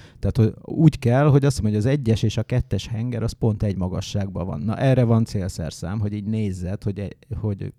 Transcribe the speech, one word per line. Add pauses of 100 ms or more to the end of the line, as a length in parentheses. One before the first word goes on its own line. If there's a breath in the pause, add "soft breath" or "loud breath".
(200 loud breath)
Tehát,
hogy
úgy
kell,
hogy
azt
mondja,
hogy
az
egyes
és
a
kettes
henger,
az
pont
egy
magasságban
van.
Na,
erre
van
célszerszám,
hogy
így
nézzed,
hogy
e-,
hogy